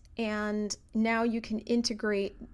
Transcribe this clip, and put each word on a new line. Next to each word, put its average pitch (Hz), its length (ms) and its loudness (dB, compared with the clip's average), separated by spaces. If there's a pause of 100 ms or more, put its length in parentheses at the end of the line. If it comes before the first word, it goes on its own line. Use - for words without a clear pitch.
(180)
and 208 580 -2 (200)
now 226 280 4
you 233 180 2
can 214 180 -4
integrate 214 760 0 (160)